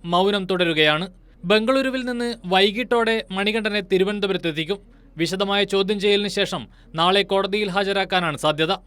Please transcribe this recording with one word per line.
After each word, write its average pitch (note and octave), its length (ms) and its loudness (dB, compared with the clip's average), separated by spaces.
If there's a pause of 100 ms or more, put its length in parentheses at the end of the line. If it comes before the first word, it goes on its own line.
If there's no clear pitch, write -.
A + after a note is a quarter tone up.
(140)
മൗനം G3 380 2
തുടരുകയാണ്. E3 560 2 (420)
ബംഗളൂരുവിൽ B3+ 580 2
നിന്ന് A#3+ 180 -4 (260)
വൈകിട്ടോടെ A3+ 600 2 (220)
മണികണ്ഠനെ G#3 440 -2 (100)
തിരുവനന്തപുരത്തെത്തിക്കും. F#3 880 -2 (420)
വിശദമായ G3 420 0 (100)
ചോദ്യം G3 300 0
ചെയ്യലിന് G3+ 340 2
ശേഷം F3+ 260 -2 (360)
നാളെ F#3 320 4
കോടതിയിൽ G3 440 0
ഹാജരാക്കാനാണ് F#3+ 680 0
സാധ്യത. D#3 300 0 (140)